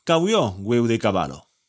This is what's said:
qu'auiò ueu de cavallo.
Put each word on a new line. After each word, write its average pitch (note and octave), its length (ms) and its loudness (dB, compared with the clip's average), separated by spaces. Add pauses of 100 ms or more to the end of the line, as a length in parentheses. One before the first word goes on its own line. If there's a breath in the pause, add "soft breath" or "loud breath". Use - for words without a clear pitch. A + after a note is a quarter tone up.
qu'auiò E3 560 0
ueu A#2 240 2
de A2+ 80 2
cavallo. F2+ 440 -2 (280)